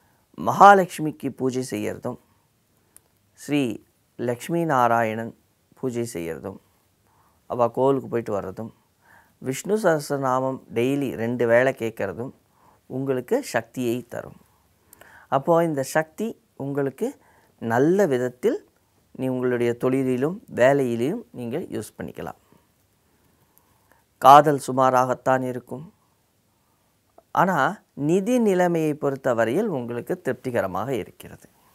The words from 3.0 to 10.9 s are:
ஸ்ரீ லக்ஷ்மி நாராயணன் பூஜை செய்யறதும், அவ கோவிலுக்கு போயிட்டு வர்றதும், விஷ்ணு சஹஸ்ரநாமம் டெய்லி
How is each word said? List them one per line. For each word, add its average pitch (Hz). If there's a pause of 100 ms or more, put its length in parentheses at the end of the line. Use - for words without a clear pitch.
ஸ்ரீ 139 (380)
லக்ஷ்மி 123
நாராயணன் 117 (400)
பூஜை 117
செய்யறதும், 82 (880)
அவ 117
கோவிலுக்கு 131
போயிட்டு 113
வர்றதும், 95 (680)
விஷ்ணு 151
சஹஸ்ரநாமம் 139 (140)
டெய்லி 127